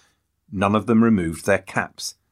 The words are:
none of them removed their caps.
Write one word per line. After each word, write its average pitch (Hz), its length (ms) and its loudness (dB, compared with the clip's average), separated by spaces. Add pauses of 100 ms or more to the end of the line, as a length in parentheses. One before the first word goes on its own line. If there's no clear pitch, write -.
(520)
none 98 220 0
of 107 120 0
them 113 160 4
removed 90 440 0
their 98 120 2
caps. - 580 -8 (160)